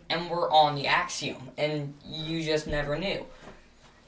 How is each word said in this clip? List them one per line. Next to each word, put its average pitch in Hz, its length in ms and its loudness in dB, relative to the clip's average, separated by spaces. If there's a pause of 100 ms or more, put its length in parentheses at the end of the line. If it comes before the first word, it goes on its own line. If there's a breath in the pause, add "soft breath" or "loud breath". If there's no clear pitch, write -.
(100)
and 170 180 -2
were 165 240 0
on 151 220 8
the 139 120 -2
Axiom, 127 720 -2
and 147 380 -2 (100)
you 160 380 -6
just 156 240 0
never 147 320 0
knew. 190 260 -4 (840 loud breath)